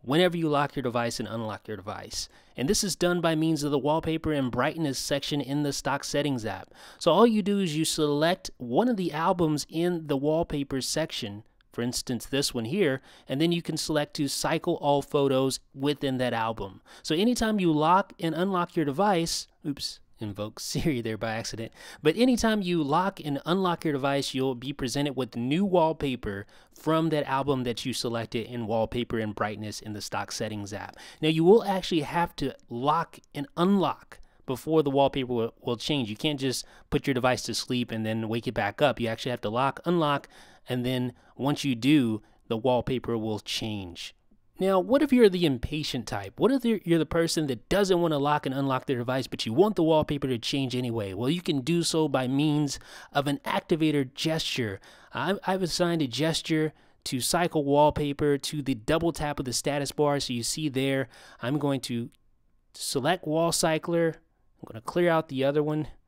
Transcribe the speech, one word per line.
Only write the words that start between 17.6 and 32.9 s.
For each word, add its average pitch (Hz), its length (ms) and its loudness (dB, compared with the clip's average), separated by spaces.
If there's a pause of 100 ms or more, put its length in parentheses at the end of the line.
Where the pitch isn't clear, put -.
you 170 120 4
lock 165 460 4
and 165 160 -2
unlock 175 400 0
your 160 100 2
device, 170 600 0 (180)
oops, - 360 -8 (180)
invoke 104 420 -8
<laughs> - 0 -
Siri 135 400 -2
there 110 160 -4
by 110 160 -4
accident, 113 400 -8 (300)
but 156 140 4
anytime 226 440 4
you 175 220 0
lock 170 420 0
and 143 220 -2
unlock 175 380 0
your 156 80 0
device, 139 420 0
you'll 131 220 0
be 127 160 -8
presented 139 420 -2
with 123 220 -4
new 139 280 0
wallpaper 156 800 0 (320)
from 160 340 2
that 147 180 0
album 135 340 0
that 120 240 -4
you 123 60 -2
selected 113 540 -4
in 120 200 -8
wallpaper 113 520 -2
and 107 160 -4
brightness 107 460 -6
in 110 120 -12
the 104 80 -8
stock 101 320 -8
settings 104 400 -6
app. 92 240 -12 (260)
Now, 156 60 2
you 160 160 2
will 208 180 8
actually 190 380 0
have 143 360 -2
to 131 200 -6 (120)
lock 147 520 -2 (120)